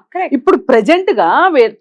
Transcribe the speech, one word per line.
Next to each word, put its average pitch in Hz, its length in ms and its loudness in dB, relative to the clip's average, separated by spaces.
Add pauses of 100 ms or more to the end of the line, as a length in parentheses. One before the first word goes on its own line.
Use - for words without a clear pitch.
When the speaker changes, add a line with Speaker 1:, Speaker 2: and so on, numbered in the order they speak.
(140)
Speaker 1:
కరెక్ట్. 359 200 -6
Speaker 2:
ఇప్పుడు 277 220 0
ప్రెజెంట్ 285 540 0
గా 226 380 0
వే-, 233 320 0